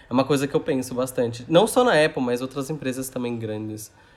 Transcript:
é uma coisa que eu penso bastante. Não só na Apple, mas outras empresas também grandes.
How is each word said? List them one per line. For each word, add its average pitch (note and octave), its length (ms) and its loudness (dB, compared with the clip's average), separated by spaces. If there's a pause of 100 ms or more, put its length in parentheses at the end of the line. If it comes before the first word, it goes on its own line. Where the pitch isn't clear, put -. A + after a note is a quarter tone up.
é - 40 -4
uma C3 100 4
coisa C#3 240 0
que C#3+ 80 -2
eu D#3 40 0
penso C3 360 -2
bastante. B2 520 -2
Não F3+ 200 6
só B3 160 4
na A#3 80 4 (120)
Apple, D#3 200 0
mas A#2+ 180 -2
outras C3+ 300 -6
empresas C3 380 -6
também A#2+ 280 -6
grandes. G#2+ 540 -8 (260)